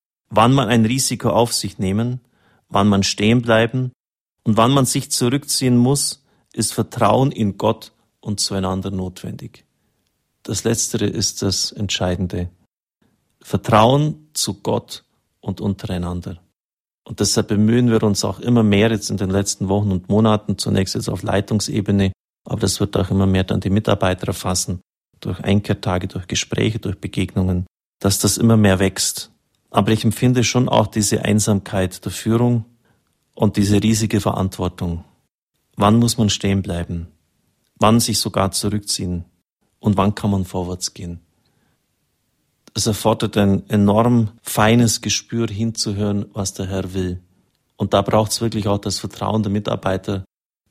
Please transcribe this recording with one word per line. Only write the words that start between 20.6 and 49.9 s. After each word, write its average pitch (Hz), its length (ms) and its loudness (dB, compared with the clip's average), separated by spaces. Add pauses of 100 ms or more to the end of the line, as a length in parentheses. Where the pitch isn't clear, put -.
jetzt - 120 -4
auf - 160 -6
Leitungsebene, 98 880 0 (320)
aber - 160 -6
das - 220 -2
wird 98 160 -2
auch 95 120 0
immer 98 180 2
mehr 92 180 2
dann - 160 -2
die 98 80 -2
Mitarbeiter 98 580 0
erfassen, 92 540 -4 (400)
durch - 180 -8
Einkehrtage, 98 680 0
durch - 180 -10
Gespräche, - 520 -2
durch 101 200 -8
Begegnungen, 92 640 -2 (340)
dass 98 200 0
das - 180 0
immer 113 200 4
mehr 98 220 4
wächst. - 520 -2 (380)
Aber 107 220 2
ich 110 120 2
empfinde 123 400 2
schon 123 240 2
auch 113 200 2
diese - 360 -2
Einsamkeit 101 800 0
der 95 80 -8
Führung 117 540 0 (680)
und 107 220 0
diese 101 260 4
riesige 110 380 0
Verantwortung. 92 840 -4 (720)
Wann 104 200 6
muss 117 200 2
man 107 120 2
stehen 98 320 0
bleiben? 85 460 -6 (720)
Wann 110 200 6
sich 110 200 -2
sogar 98 320 -2
zurückziehen? 98 720 -4 (560)
Und 107 160 2
wann 98 200 2
kann 107 160 -2
man 98 120 0
vorwärts 90 500 -6
gehen? 87 260 -12 (1500)
Es - 140 -4
erfordert 107 500 0
ein 98 320 2
enorm 110 600 4 (120)
feines 113 580 2
Gespür 117 460 -4
hinzuhören, 104 840 -4
was 98 200 -6
der 95 140 -6
Herr 92 260 -6
will. 92 280 -6 (540)
Und - 180 -4
da 101 80 4
braucht's 110 380 0
wirklich 107 280 -2
auch 101 100 0
das 98 220 -6
Vertrauen 104 440 -4
der 101 80 -2
Mitarbeiter, 98 760 -4 (440)